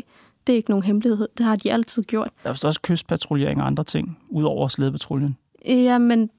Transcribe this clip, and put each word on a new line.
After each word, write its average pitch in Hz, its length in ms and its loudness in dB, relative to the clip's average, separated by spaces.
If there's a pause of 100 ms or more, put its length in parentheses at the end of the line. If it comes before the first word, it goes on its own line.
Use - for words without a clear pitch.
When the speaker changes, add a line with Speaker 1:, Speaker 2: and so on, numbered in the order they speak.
(480)
Speaker 1:
Det 254 60 4
er 233 40 4
ikke 220 120 0
nogen 196 140 2
hemmelighed. 214 440 2 (100)
Det 240 80 0
har 220 100 2
de 208 180 0
altid 233 300 0
gjort. - 260 -4 (140)
Speaker 2:
Der - 60 -4
er 123 40 -4
vist 135 120 -4
også 151 160 0
kystpatruljering 143 800 -2
og 135 60 -2
andre 143 160 0
ting, 156 340 -6 (120)
ud 151 140 -2
over 143 240 0
slædepatruljen. 139 720 -4 (300)
Speaker 1:
Jamen, 240 720 4